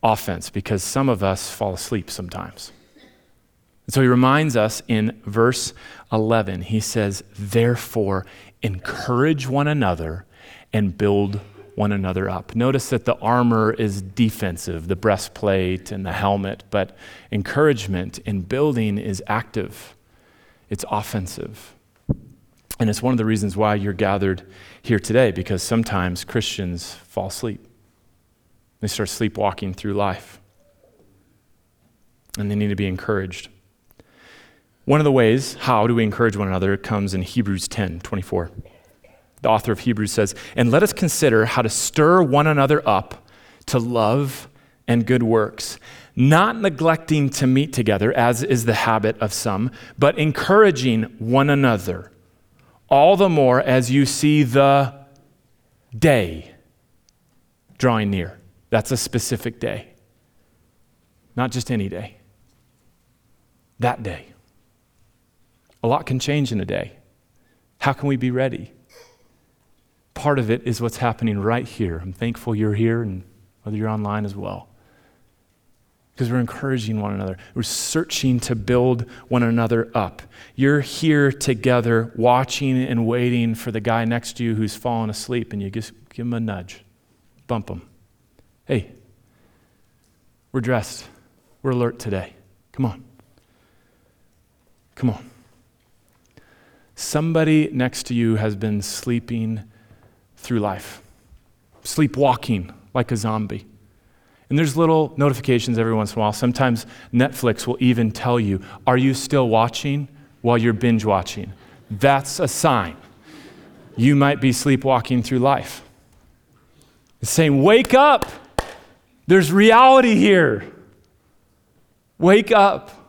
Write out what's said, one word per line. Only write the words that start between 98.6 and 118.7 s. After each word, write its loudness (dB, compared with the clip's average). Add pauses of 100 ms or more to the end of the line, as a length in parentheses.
sleeping -6 (720)
through -2
life, -6 (800)
sleepwalking -2 (200)
like -2
a -2
zombie. -4 (840)
And 0
there's 0
little 2
notifications 0
every 0
once -2
in -6
a 0
while. 2
Sometimes 0 (280)
Netflix 0
will -4
even 2
tell -2
you, -2 (260)
"Are 4
you 2
still 0
watching?" 0 (340)
while 4
you're 2
binge 2
watching. -2 (400)
That's 0
a 0
sign. 0 (1000)
You 4
might 4
be 2
sleepwalking 0
through -2
life. -2 (1400)
It's -8
saying, 4
"Wake 6
up! 6 (1000)